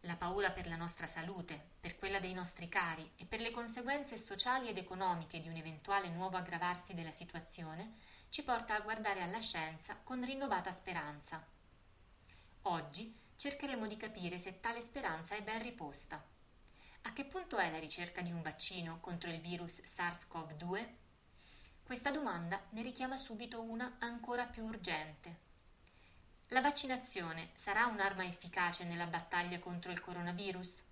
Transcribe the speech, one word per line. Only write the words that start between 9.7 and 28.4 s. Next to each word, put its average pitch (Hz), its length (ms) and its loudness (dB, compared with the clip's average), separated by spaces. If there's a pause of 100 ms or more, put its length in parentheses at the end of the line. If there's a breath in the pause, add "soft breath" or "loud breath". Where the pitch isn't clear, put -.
con 254 280 -2
rinnovata 247 460 2
speranza. 160 760 -4 (1160 loud breath)
Oggi 175 520 0 (200 loud breath)
cercheremo 277 540 0
di 214 80 -4
capire 180 420 -2
se 185 220 -4
tale - 200 0
speranza 175 540 0
è 208 80 -2
ben 214 180 0
riposta. 165 640 -4 (760 loud breath)
A 226 120 -4
che 277 100 -2
punto 349 320 -4
è 175 140 4
la 160 80 -2
ricerca 175 420 -4
di 175 100 0
un 170 120 -2
vaccino 165 580 -2
contro 175 300 -4
il 165 100 -2
virus 170 420 -2
sars - 440 2
cov 156 260 -6
due? 175 440 -2 (840 loud breath)
Questa 254 280 0
domanda 196 600 0
ne 220 120 -4
richiama 254 340 -2
subito 233 460 -4
una 226 380 -2
ancora 240 440 0
più 233 200 -6
urgente. 170 840 -4 (1000 loud breath)
La 254 120 8
vaccinazione 240 960 4
sarà 214 320 6
un'arma 196 380 4
efficace 175 600 2